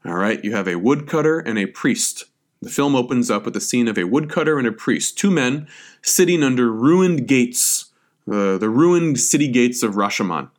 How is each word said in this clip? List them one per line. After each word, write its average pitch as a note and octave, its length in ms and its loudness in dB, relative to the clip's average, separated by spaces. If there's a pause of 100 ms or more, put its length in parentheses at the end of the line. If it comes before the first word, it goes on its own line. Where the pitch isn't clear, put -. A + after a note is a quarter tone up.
All F2 200 -4
right, A2 200 -2
you G#2+ 100 -4
have G#2 120 -2
a F2 100 -2
woodcutter D3 600 0
and A2+ 180 -4
a G2 80 -2
priest. - 600 -4 (360)
The C3 80 -14
film C#3+ 260 0
opens B2 360 0
up G#2 140 -2
with F2 80 -6
the G2+ 160 -6
scene A#2+ 180 0
of G#2 100 -2
a F2 80 -2
woodcutter D3+ 540 0
and B2 80 -2
a G#2+ 40 0
priest, - 460 -4
two G3+ 140 2
men D3 360 0 (340)
sitting E3+ 420 2
under B2 280 2
ruined D#3 560 2
gates, - 640 0 (360)
uh, G2+ 300 0
the A2 120 -2
ruined E3 500 4
city D3 280 2
gates B2 360 2
of G#2 120 -2
Rashomon. G2 640 -2